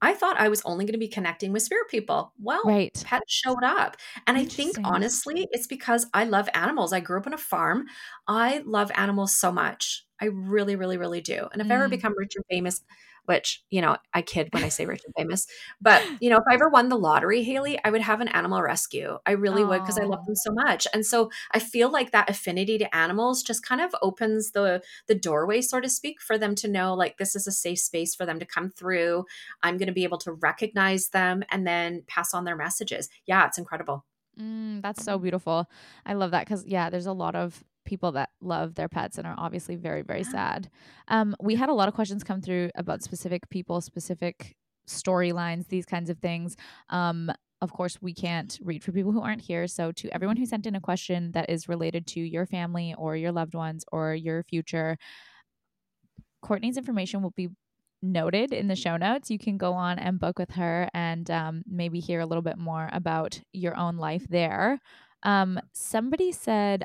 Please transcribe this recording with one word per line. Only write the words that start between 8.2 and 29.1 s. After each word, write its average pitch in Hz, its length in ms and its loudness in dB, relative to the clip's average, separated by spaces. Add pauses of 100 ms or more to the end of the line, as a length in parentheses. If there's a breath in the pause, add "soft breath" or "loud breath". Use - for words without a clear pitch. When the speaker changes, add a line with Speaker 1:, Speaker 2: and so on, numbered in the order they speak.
Speaker 1:
I 233 400 2
love 208 280 2
animals 196 400 2
so 180 160 4
much. - 560 -2 (140)
I 208 60 0
really, 202 500 2
really, 185 200 0
really 175 240 -4
do. - 320 -4
And 208 100 -4
if 208 80 0
I 240 40 8
ever 269 140 4
Speaker 2:
Mm. - 0 -
Speaker 1:
become 214 280 0
rich 196 200 -6
and 196 140 -8
famous, 180 320 -2 (440 loud breath)
which, - 440 2
you 190 100 4
know, 156 160 4 (160)
I 175 100 4
kid 160 300 -2
when 160 120 2
I 156 40 -2
say 156 160 -2
rich - 200 -4
and - 120 -16
famous, 165 300 -2 (340 loud breath)
but, 214 280 10
Speaker 2:
<laughs> 277 100 -8
Speaker 1:
you 240 100 4
know, 226 80 10
if 226 120 8
I 247 60 10
ever 294 140 8
won 254 200 8
the 254 80 2
lottery, 185 460 4
Haley, 269 420 -2
I 214 60 4
would 220 100 4
have 220 200 2
an 226 80 0
animal 180 320 2
rescue. 147 640 -2
I 196 80 2
really 202 320 4
would, 185 200 2
'cause 208 120 -2
I 208 80 2
love 190 140 0
Speaker 2:
Aw. 175 80 -8
Speaker 1:
them 208 80 -2
so 214 180 -2
much. 240 400 2
And 214 120 2
so 226 260 4 (220 loud breath)
I 226 60 4
feel 240 320 4
like 269 200 0
that 208 180 4
affinity 196 500 0
to - 160 -2
animals 208 480 2
just - 220 -4
kind 254 160 0
of 359 220 0
opens 220 500 0
the, 185 300 2 (240 loud breath)
the 220 80 4
doorway, 185 460 2
so 254 200 0
to 254 80 -2
speak, 302 320 -4
for 220 160 0
them 208 180 0
to 208 140 -2
know, 185 260 2
like, 185 220 0
this 196 180 -2
is 196 120 -4
a 196 60 -4
safe 175 260 -2
space 165 360 -2
for 185 100 -4
them 160 140 -4
to 175 80 -8
come 175 240 -4
through. 180 540 0 (380 loud breath)